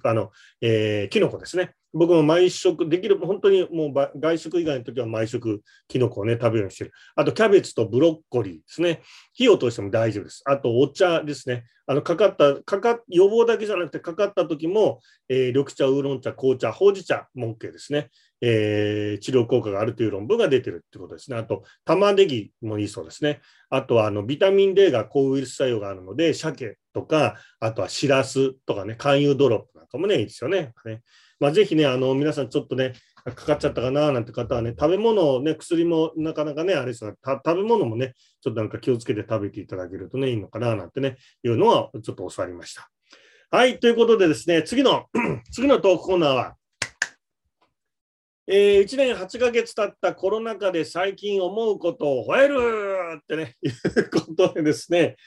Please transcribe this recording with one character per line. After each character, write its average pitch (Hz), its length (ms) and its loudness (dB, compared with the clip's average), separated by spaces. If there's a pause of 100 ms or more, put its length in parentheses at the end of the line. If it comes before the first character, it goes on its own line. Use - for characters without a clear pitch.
あ 117 100 0
の、 104 180 -2 (300)
え 107 440 0
ー、 - 40 -10
キ 220 100 0
ノ 160 100 4
コ 107 80 -8
で - 80 -18
す - 100 -12
ね。 180 180 -4 (200)
僕 170 200 4
も 160 100 6
毎 175 260 6
食、 175 400 -2
で 175 100 2
き 208 80 0
る、 185 120 6
本 180 220 -4
当 202 100 4
に 185 200 4
も 160 140 -2
う 135 80 -6
ば-、 139 240 0
外 160 220 0
食 170 200 -4
以 170 60 0
外 139 140 -2
の 117 40 -8
時 120 160 -8
は 117 60 -4
毎 110 220 -2
食 117 340 -4 (260)
キ - 120 -2
ノ 120 100 2
コ 104 120 -8
を 101 40 -4
ね、 117 80 0
食 117 120 -2
べ 117 60 2
る 113 80 -2
よ 101 40 -2
う 95 40 -6
に - 40 -14
し - 60 -20
て 98 80 -10
る。 - 80 -16 (220)
あ - 80 2
と、 - 80 0
キ 220 120 0
ャ 214 60 4
ベ 196 120 8
ツ - 140 -16
と 117 100 0
ブ 117 140 -2
ロ 165 100 6
ッ 160 80 -2 (100)
コ 123 140 -2
リ 95 100 -8
ー - 40 -16
で 78 100 -20
す - 160 -12
ね。 170 200 -2 (320)
火 254 160 2
を - 80 8
通 123 120 -2
し 117 60 -4
て 107 60 -8
も 98 100 -8
大 113 200 0
丈 101 100 -8
夫 - 20 -16
で - 80 -18
す。 - 140 -20
あ 139 120 2
と、 120 220 0
お 139 80 4
茶 170 360 0
で 147 120 -8
す - 120 -14
ね。 123 180 -6 (220)
あ 139 60 -2
の、 143 80 0
か 170 140 -2
か 202 140 4
っ - 60 -4
た、 143 280 4
か 196 180 -4
か-、 233 260 0
予 185 220 4
防 226 160 4
だ 226 120 0
け 214 80 -6
じ 208 60 -4
ゃ 185 60 -2
な 175 80 -4
く 147 60 -12
て、 160 80 -10
か 165 160 -12
か 202 100 0
っ 196 100 -6
た 175 100 0
時 160 220 -6
も、 190 320 0 (300)
え 127 60 -2
ー、 127 120 2
緑 135 260 -2
茶、 143 120 0
ウ 135 80 4
ー 139 80 0
ロ 135 140 -4
ン 117 60 -10
茶、 107 120 -6
紅 131 240 0
茶、 120 140 -2
ほ 196 180 4
う 196 40 6
じ 190 120 -10
茶 - 300 -4
も 120 140 -6
オ - 20 -6
ッ 117 40 -14
ケ 107 120 -14
ー 82 40 -14
で 80 80 -20
す - 140 -8
ね。 - 160 -4 (320)
え 104 760 0
ー、 - 20 -18
治 - 120 -8
療 120 160 2
効 123 140 2
果 107 100 -6
が 98 80 -4
あ 110 60 -2
る 117 100 -4
と 117 80 -2
い 110 40 2
う 101 40 -2
論 101 160 -8
文 214 100 2
が 202 120 2
出 127 120 4
て 113 80 -10
る 85 160 -12
っ - 40 -20
て - 100 -20
こ 87 80 -16
と 82 80 -18
で - 60 -20
す 139 100 -18
ね。 117 60 -6
あ 110 60 -6
と、 104 200 -6 (220)
玉 202 280 2
ね 196 140 -2
ぎ 117 240 -6 (100)
も 107 180 -6
い 104 60 -2
い - 20 -6
そ 90 160 -14
う - 20 -16
で 82 60 -20
す - 120 -8
ね。 147 160 -2 (300)
あ 131 140 0
と 127 120 0
は、 107 120 4
あ 104 40 -2
の、 101 120 -4
ビ 139 140 -6
タ 196 140 4
ミ 196 140 4
ン 190 80 0
D 190 180 6
が 110 140 0
抗 135 260 0
ウ 135 60 0
イ 135 40 -2
ル 127 60 -10
ス - 80 -16
作 131 140 -2
用 113 100 -2
が 98 100 -8
あ 95 40 -10
る 92 80 -14
の 95 140 -16
で、 156 180 0
鮭 131 440 -8 (160)
と 98 100 -6
か、 135 340 0 (220)
あ 113 120 -2
と 101 100 -6
は 92 80 -6
シ - 180 -4
ラ 135 160 4
ス 131 300 -2 (120)
と 117 100 -4
か 98 100 -8
ね、 110 140 -10
肝 143 140 2
油 143 220 4
ド 135 120 4
ロ 110 100 2
ッ - 20 -6
プ - 180 -16
な - 80 -20
ん - 20 -20
か 123 100 -12
も 180 100 -2
ね、 180 120 2
い 104 40 0
い - 20 -4
で - 60 -10
す - 120 -12
よ 135 60 -4
ね。 165 240 -4 (120)
ね。 110 160 -12 (380)
ま 143 100 2
あ、 - 20 2
ぜ 196 140 4
ひ 175 100 0
ね、 156 100 4
あ 127 120 2
の、 131 160 0
皆 147 200 0
さ 139 100 -4
ん 113 60 -6
ち - 80 -6
ょ 135 60 0
っ - 40 -16
と 127 80 -6
ね、 127 180 -2 (300)
か 123 100 -10
か - 200 -4
っ - 40 2
ち - 80 -4
ゃ 143 60 0
っ - 20 -18
た - 80 -4
か 127 80 -2
な 147 220 2
な 123 80 0
ん 113 60 -4
て 113 60 -14
方 120 240 -6
は 117 60 -2
ね、 117 160 -6
食 156 140 2
べ 190 60 2
物 202 380 2
を 123 60 -2
ね、 156 140 -2
薬 170 280 -2
も 165 320 0
な 156 180 -4
か 151 120 -4
な 151 80 -6
か 147 100 -4
ね、 196 120 0
あ 135 60 -2
れ 123 60 -6
で 127 60 -6
す - 100 -14
が、 104 100 -10
た-、 - 300 -6
食 170 200 0
べ - 0 -
物 220 220 2
も 110 100 -4
ね、 123 180 -4 (280)
ち - 60 -8
ょ 120 40 -2
っ - 20 -10
と 113 60 -4
な 107 80 -4
ん - 20 -12
か 110 80 -10
気 135 140 -2
を 120 60 2
つ 113 80 -14
け 123 100 -2
て 107 60 -4
食 110 220 -4
べ 98 60 -6
て 104 100 -14
い 85 80 -14
た 98 80 -12
だ 90 140 -10
け 95 60 -12
る 92 140 -14
と 127 80 -8
ね、 131 120 -2
い 120 40 -2
い 113 40 -4
の 95 100 -8
か 110 120 -12
な 120 160 0
な 90 100 -8
ん 82 60 -20
て - 80 -8
ね、 131 180 -4 (260)
い 120 60 -2
う 113 80 2
の 196 100 4
は 151 220 2 (140)
ち - 60 -10
ょ 98 40 -10
っ - 20 -18
と 92 140 -10
教 98 140 -8
わ 87 40 -4
り 87 60 -14
ま 85 120 -18
し - 100 -16
た。 - 140 -20 (600)
は 226 160 4
い、 247 140 0
と 233 80 4
い 233 40 8
う 233 40 0
こ 226 100 4
と 226 120 6
で 185 100 4
で 151 80 2
す - 140 -6
ね、 165 120 4
次 240 220 0
の、 160 240 2 (220)
<clears throat> 139 220 -8
次 247 160 -2
の 240 140 6
ト 185 140 4
ー - 20 0
ク - 60 -12
コ 185 100 -2
ー 180 40 2
ナ 160 100 4
ー 135 60 2
は、 107 220 -2 (1900)
え 202 320 6
ー、 - 40 8
一 254 120 -4
年 254 200 2
八 269 240 -10
ヶ 247 100 2
月 226 240 -6
経 208 120 -2
っ - 140 -8
た 180 140 0
コ 190 160 -4
ロ 220 100 0
ナ 226 160 -8
禍 185 160 -2
で 160 140 -2
最 185 300 -4
近 196 260 -4
思 208 300 -2
う 170 80 -4
こ 165 140 -2
と 135 280 -2
を 110 60 -10
吠 214 160 4
え 285 40 6
る 285 80 -2 (640)
っ - 80 -20
て 151 100 -6
ね、 156 260 -8
<laughs> - 20 -6
い 147 60 -4
う - 420 -2
こ 165 100 0 (140)
と 180 180 2
で 175 80 -4
で 151 120 2
す - 180 -8
ね、 170 240 2 (120)